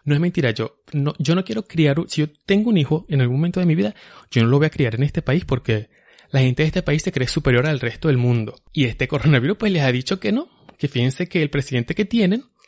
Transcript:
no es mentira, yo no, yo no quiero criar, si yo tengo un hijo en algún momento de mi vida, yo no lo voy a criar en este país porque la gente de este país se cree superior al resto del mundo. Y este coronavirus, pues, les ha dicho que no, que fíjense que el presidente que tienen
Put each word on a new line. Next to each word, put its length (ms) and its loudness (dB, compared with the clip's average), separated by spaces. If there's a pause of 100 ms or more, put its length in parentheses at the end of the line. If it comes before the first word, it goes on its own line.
no 100 2
es 60 0
mentira, 300 0
yo 260 -6 (160)
no, 260 -2
yo 160 0
no 80 0
quiero 240 -8
criar, 300 2 (100)
si 140 -4
yo 60 0 (180)
tengo 240 0
un 80 2
hijo 320 0
en 120 2
algún 160 0
momento 220 -2
de 60 2
mi 100 4
vida, 200 -2 (360)
yo 120 2
no 60 4
lo 80 4
voy 100 2
a 40 -2
criar 240 -2
en 80 0
este 180 -2
país 220 0
porque 460 -4 (400)
la 100 0
gente 240 2
de 40 2
este 160 -2
país 200 0
se 80 -4
cree 160 -2
superior 400 0
al 120 -2
resto 280 -4
del 100 4
mundo. 380 0 (160)
Y 140 0
este 220 -4
coronavirus, 500 2
pues, 140 0
les 120 0
ha 80 2
dicho 280 -2
que 120 -2
no, 160 -2 (300)
que 100 -4
fíjense 400 -2
que 140 -2
el 80 0
presidente 460 -4
que 100 0
tienen 380 0 (240)